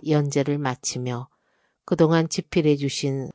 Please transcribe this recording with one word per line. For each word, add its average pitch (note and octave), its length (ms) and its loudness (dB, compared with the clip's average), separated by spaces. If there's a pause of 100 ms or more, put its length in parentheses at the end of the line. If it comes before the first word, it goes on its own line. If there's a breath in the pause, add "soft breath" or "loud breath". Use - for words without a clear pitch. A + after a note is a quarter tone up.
연재를 C#3+ 520 2
마치며 B2 720 -6 (560)
그동안 E3 440 2
집필해주신 C#3+ 1080 -2